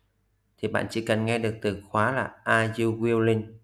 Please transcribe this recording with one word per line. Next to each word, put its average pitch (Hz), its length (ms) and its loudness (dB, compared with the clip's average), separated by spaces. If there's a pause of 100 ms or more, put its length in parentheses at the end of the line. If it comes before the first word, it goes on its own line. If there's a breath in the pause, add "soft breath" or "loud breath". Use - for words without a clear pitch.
(580)
thì 107 100 -4
bạn 104 220 -2
chỉ 113 160 -4
cần 110 180 2
nghe 117 140 0
được 113 240 -2
từ 101 260 -2
khóa 110 240 0
là 127 180 -4 (140)
"Are 113 400 2
you 113 120 0
willing?" 113 560 2 (120)